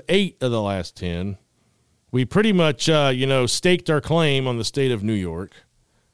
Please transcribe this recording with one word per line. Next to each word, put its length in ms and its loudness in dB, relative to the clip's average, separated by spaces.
eight 320 0
of 100 0
the 100 0
last 340 -4
ten. 420 -6
We 120 0
pretty 300 2
much, 340 2
uh, 260 4
you 120 -2
know, 200 2
staked 440 0
our 100 2
claim 480 0
on 100 -2
the 60 -4
state 280 0
of 120 -2
New 100 0
York. 380 -4